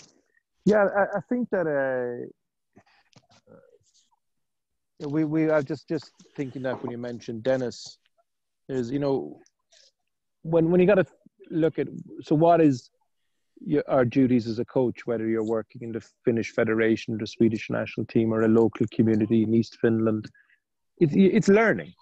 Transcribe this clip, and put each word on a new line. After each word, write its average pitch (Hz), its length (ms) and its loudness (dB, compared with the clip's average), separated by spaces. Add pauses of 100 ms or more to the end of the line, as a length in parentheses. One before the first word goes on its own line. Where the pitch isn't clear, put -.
(640)
Yeah, 208 200 4
I, 196 340 0
I - 100 -8
think 247 220 -4
that, 180 160 -2
uh, 127 600 -4 (2750)
we, 151 180 -2
we, 156 260 0
I 156 100 2
just, 143 260 -8
just 160 240 -8 (240)
thinking 131 280 -10
that 127 200 -6
when 123 80 -8
you 120 60 -10
mentioned 120 460 -10
Dennis, 127 560 -4 (680)
is, 127 220 -4
you 139 80 -4
know, 135 440 -4 (1000)
when, 160 280 2
when 180 100 4
you 180 60 6
gotta 190 200 4 (440)
look 160 280 -2
at, 143 100 -4 (340)
so - 120 -2
what 170 280 4
is 139 280 2 (680)
your, 147 260 -2
our 131 200 2
duties 123 400 2
as 113 120 -6
a 120 60 -4
coach, 123 420 -2
whether 113 220 -4
you're 113 160 -2
working 110 380 -6
in 117 100 -10
the 110 80 -8 (240)
Finnish 117 280 0
Federation, 110 680 0
the 110 80 -8
Swedish 110 420 0
national 113 380 -6
team, 113 260 0
or 110 100 0
a 113 60 4
local 113 420 2
community 110 520 2
in 107 100 -2
East 113 280 0
Finland, 113 460 0 (720)
it's, 156 160 2
it's 190 340 4
learning. 196 540 2